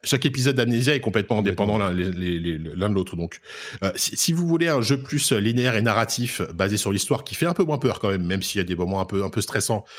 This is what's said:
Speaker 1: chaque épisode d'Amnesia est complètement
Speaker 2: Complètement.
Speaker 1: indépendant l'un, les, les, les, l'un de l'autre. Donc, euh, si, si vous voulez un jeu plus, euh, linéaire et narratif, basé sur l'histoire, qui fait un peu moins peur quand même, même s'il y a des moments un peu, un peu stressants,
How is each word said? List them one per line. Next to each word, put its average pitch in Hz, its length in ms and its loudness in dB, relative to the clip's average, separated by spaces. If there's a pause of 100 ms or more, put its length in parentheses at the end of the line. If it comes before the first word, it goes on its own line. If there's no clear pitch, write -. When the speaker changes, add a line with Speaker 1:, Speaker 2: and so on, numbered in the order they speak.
Speaker 1:
chaque 135 220 2
épisode 135 300 2
d'Amnesia 120 380 2
est 135 60 0
complètement 107 360 0
Speaker 2:
Complètement. 104 400 2
Speaker 1:
indépendant - 20 2
l'un, 98 160 2
les, 90 440 -2
les, - 0 -
les, 85 200 -4
l'un 92 320 -2
de 101 40 0
l'autre. 92 220 -2
Donc, 85 240 -6 (420)
euh, 98 120 0
si, - 220 -4
si - 180 2
vous 175 120 0
voulez 170 220 2
un 139 140 2
jeu 131 200 2
plus, 139 300 -2
euh, 113 60 4
linéaire 117 360 2
et 104 80 2
narratif, 113 600 0 (100)
basé 95 240 2
sur 101 160 0
l'histoire, 113 320 0
qui - 100 -10
fait - 120 0
un 170 80 0
peu 185 100 2
moins 151 140 0
peur 127 200 0
quand 104 120 0
même, 95 160 0
même 92 160 -2
s'il - 160 -4
y 95 40 2
a - 40 -4
des 90 100 -2
moments 90 240 0
un 92 60 -2
peu, 98 180 -2
un 95 60 -4
peu 107 100 -2
stressants, 104 440 -2 (140)